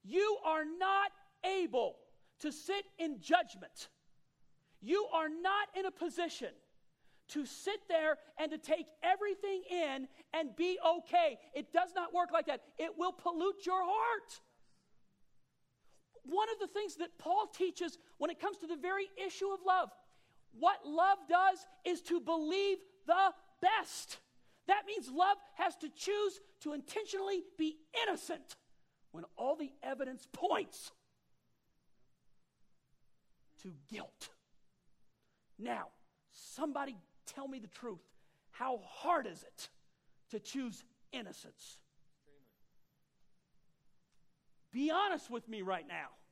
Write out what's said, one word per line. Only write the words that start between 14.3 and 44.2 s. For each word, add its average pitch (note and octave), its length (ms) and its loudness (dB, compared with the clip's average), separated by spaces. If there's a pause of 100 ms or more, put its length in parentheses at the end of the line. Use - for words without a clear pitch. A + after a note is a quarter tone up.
One G4 260 0
of A4 80 -4
the G4 80 -2
things G4+ 300 -6
that E4 200 -6
Paul G4 300 2
teaches F4 500 -4 (220)
when D#4+ 120 0
it E4 80 -10
comes G4+ 200 -4
to E4 80 -10
the E4 100 -6
very F#4+ 320 -2 (180)
issue F#4+ 220 -4
of G4 180 -4
love, F#4 240 4 (680)
what F4 260 4
love F4 320 6 (100)
does F#4 380 6 (220)
is F4 160 0
to E4+ 180 2
believe E4+ 560 2 (300)
the F4+ 260 6 (280)
best. - 580 2 (480)
That G4+ 200 6
means F#4 240 -6
love F#4 260 4 (180)
has F4 220 0
to D#4 120 -10
choose G#4 520 -2 (200)
to D4+ 140 -6
intentionally G4 680 -4 (140)
be D#4 220 -2 (280)
innocent - 500 -6 (560)
when E3+ 120 -12 (120)
all C4+ 200 2
the D4 160 -8 (100)
evidence C4 500 -6
points - 600 -2 (2750)
to F#3 100 -14 (180)
guilt. - 380 -14 (1300)
Now, G#3+ 300 -6 (420)
somebody C#4 640 -6 (380)
tell C#4 140 -10
me C4+ 100 -10
the G#3 100 -14
truth. G#3 340 -12 (480)
How B3 340 -4
hard C#4+ 420 0
is E3+ 160 -10
it - 280 -16 (600)
to A3 80 -6
choose A#3 460 -6 (260)
innocence? - 680 -12 (3000)